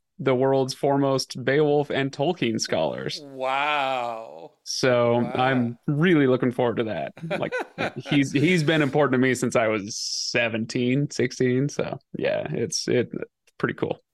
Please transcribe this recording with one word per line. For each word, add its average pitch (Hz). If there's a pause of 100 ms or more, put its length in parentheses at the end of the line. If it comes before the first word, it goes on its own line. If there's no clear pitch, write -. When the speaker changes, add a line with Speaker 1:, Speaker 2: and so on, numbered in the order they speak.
(200)
Speaker 1:
the 131
world's 135
foremost 139
Beowulf 147
and 135
Tolkien 139
scholars. 76
Speaker 2:
Wow. 131 (120)
Speaker 1:
So 120
Speaker 2:
Wow. 120
Speaker 1:
I'm 127 (100)
really 151
looking 127
forward 117
to 117
that. 82 (260)
Like, - (240)
Speaker 2:
<laughs> 262
Speaker 1:
he's, 139
he's 156
been 156
important 139
to 127
me 127
since 120
I 117
was 110
seventeen, 123
sixteen. 127
So - (180)
yeah, -
it's, -
it's 123 (440)
pretty -
cool. - (120)